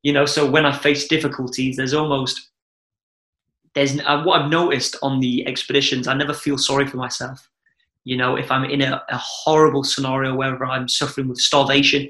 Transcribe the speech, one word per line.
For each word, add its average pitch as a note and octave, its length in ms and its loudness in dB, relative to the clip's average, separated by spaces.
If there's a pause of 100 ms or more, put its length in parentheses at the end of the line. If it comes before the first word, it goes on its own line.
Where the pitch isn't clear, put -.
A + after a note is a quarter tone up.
You C#3+ 80 2
know, C#3+ 120 4
so D3 240 2
when D3+ 160 4
I C#3+ 60 4
face C#3+ 380 0
difficulties, C3 680 -2
there's C3 180 -2
almost, C#3+ 560 -2 (1200)
there's C#3 240 0
n-, - 80 -4
uh, D3 160 0
what E3 180 4
I've C#3+ 100 -2
noticed E3 520 0
on C3+ 160 0
the B2+ 300 0
expeditions, C3+ 580 -2
I C3 80 0
never C#3+ 180 -2
feel C#3+ 240 -4
sorry C#3 300 0
for C3 120 -8
myself. B2+ 520 -10 (540)
You B2+ 120 -4
know, B2+ 200 0
if - 160 -4
I'm C3 120 0
in B2+ 180 0
a, C3+ 280 0
a B2 80 -4
horrible D#3 640 4
scenario, C3 540 -2
whether C3 280 -2
I'm C3 220 -4
suffering C3+ 400 -2
with B2+ 120 -6
starvation C#3 720 4